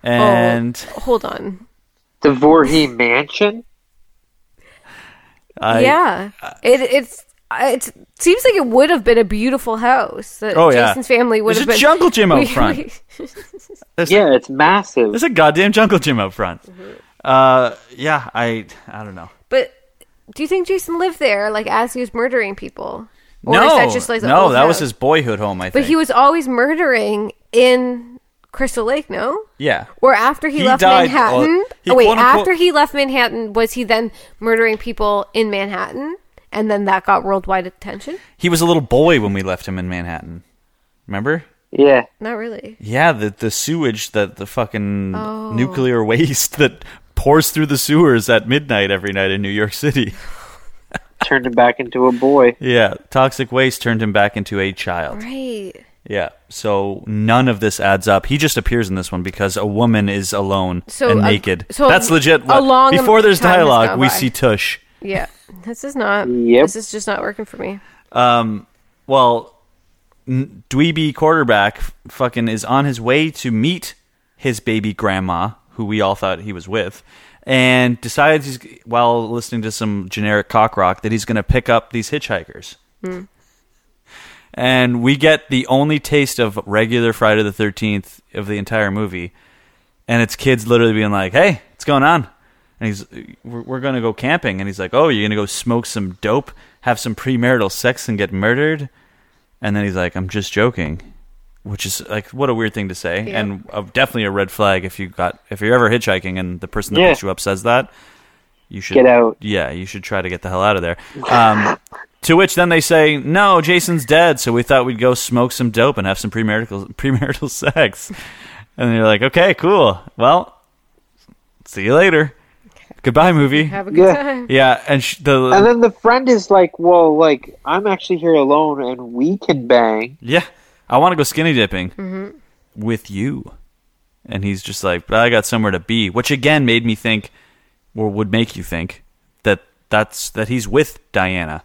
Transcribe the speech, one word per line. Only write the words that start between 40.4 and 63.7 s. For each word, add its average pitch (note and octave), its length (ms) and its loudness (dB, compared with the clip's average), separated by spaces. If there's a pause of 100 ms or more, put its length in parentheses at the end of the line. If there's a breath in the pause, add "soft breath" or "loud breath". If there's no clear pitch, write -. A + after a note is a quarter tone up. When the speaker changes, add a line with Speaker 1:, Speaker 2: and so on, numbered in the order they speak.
Speaker 2:
Remember? C3 380 -4 (260)
Speaker 3:
Yeah. C#3 340 4 (140)
Speaker 1:
Not A3 140 -10
really. A3 480 -12
Speaker 2:
Yeah, C3 320 2
the, G#2+ 160 -2
the A2 200 -4
sewage C#3 640 -4
that G2+ 240 -2
the G2+ 100 -12
fucking G2+ 720 -6
Speaker 1:
Oh. G#3+ 380 -10
Speaker 2:
nuclear B2+ 520 -2
<laughs> - 0 -
waste C3 520 -2
that - 280 -2 (300 loud breath)
pours D3+ 360 2
through D#3 160 -2
the C#3+ 100 -2
sewers C#3+ 520 2
at A2 180 2
midnight B2 440 0
every G2 220 -2
night F#2+ 180 -2
in G2 100 -4
New G2 80 -4
York G#2 240 -2
City. C3 460 -2
<laughs> - 40 -18 (1000 loud breath)
Speaker 3:
turned C3 220 -2
him B2 80 -6
back B2 260 2
into B2+ 280 0
a B2+ 40 4
boy. B2 480 4
Speaker 2:
Yeah, A#2+ 340 2 (160)
toxic C3 420 0
waste C3 300 0
turned A#2 220 -2
him G#2+ 100 -2
back G#2 240 2
into G2+ 220 -6
a G2 140 -2
child. F2 500 -8
Speaker 1:
Right. A#3+ 500 -12 (320)
Speaker 2:
Yeah, G3+ 240 -6 (200)
so G2+ 580 -4
none A2 400 2
of G#2 140 -2
this G#2+ 180 -2
adds G2 300 0
up. G2 160 2
He C#3 120 -2
just D3 200 0
appears A2+ 320 -2
in F#2+ 60 -4
this F#2 160 -6
one F2+ 120 -6
because F#2+ 320 -4
a G#2 100 -4
woman G#2+ 440 0
is G2+ 240 -6
alone F#2+ 540 -4
Speaker 1:
So, - 220 -4
Speaker 2:
and - 120 2
Speaker 1:
uh, - 20 2
Speaker 2:
naked. G3+ 480 0
Speaker 1:
so C#4 160 2
Speaker 2:
That's A#3 240 4
legit. D#3 340 4
What, C4 120 4
Speaker 1:
a - 40 6
long C4 300 6
Speaker 2:
before A3 300 4
there's G3+ 180 4
Speaker 1:
time F3+ 120 2
has F3+ 80 6
Speaker 2:
dialogue, A#2+ 300 6